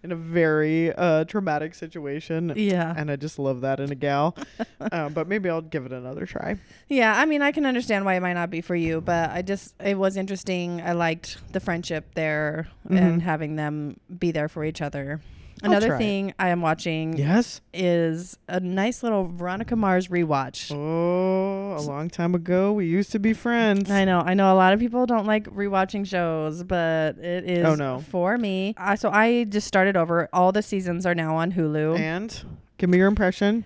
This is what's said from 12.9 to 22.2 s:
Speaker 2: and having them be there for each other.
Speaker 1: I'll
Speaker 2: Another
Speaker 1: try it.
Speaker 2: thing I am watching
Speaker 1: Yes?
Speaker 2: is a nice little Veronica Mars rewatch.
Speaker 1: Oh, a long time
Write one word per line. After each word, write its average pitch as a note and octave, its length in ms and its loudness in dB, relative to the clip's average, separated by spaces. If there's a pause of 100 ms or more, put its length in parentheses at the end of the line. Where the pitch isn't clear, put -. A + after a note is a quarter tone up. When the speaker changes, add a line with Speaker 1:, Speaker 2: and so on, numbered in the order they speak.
Speaker 2:
and F3 240 4
having D#3 340 -4
them D3+ 440 -6 (200)
be F3 120 0
there D3+ 160 -2
for D#3 160 -8
each D#3+ 200 -6
other. C#3+ 380 -8 (420)
Speaker 1:
I'll G#3 80 4
Speaker 2:
Another G#3 160 4
Speaker 1:
try D3+ 80 2
it. B2 40 -2
Speaker 2:
thing G3 380 -2
I F#3 120 2
am F3 120 2
watching D#3+ 560 -2
Speaker 1:
Yes? F3 440 2 (120)
Speaker 2:
is E3+ 640 0 (100)
a F#3 120 -4
nice F#3+ 420 -2
little G#3+ 260 0
Veronica F3+ 480 -6
Mars F#3 340 2
rewatch. D3+ 640 0
Speaker 1:
Oh, F#3 1040 0
a D3 40 -4
long D3 280 -6
time F3 260 0